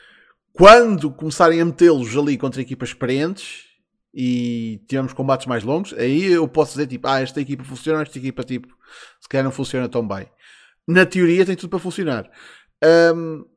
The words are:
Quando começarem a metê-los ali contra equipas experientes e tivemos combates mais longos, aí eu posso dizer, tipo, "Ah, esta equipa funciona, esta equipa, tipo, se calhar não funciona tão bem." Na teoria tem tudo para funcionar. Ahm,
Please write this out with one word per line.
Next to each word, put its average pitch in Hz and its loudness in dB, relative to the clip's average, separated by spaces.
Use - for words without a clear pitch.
Quando 202 8
começarem 165 0
a 170 2
metê-los 143 2
ali 147 0
contra 131 -6
equipas 127 -10
experientes 143 -6
e 120 -6
tivemos 135 -6
combates 135 -4
mais 117 -6
longos, 160 -6
aí 147 -2
eu 165 2
posso 151 -2
dizer, 139 -6
tipo, 127 -10
"Ah, 135 0
esta 131 -8
equipa 131 -10
funciona, 151 -6
esta 139 -12
equipa, 127 -10
tipo, 123 -12
se - -20
calhar 135 -2
não 131 -2
funciona 127 -6
tão 120 -4
bem." 98 -10
Na 175 4
teoria 180 2
tem 185 -4
tudo 175 -16
para 190 -8
funcionar. 156 -6
Ahm, 165 2